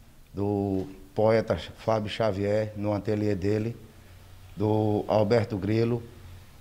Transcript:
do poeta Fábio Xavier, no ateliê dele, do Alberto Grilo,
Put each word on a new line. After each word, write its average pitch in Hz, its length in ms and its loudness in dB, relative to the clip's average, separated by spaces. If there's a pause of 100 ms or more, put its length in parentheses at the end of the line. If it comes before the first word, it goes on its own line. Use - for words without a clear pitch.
(340)
do 101 540 -2 (280)
poeta 110 420 4 (200)
Fábio 110 320 0
Xavier, 104 680 0
no 104 180 -2
ateliê 104 400 0
dele, 107 420 0 (800)
do 107 520 2
Alberto 107 500 2
Grilo, 113 460 0 (580)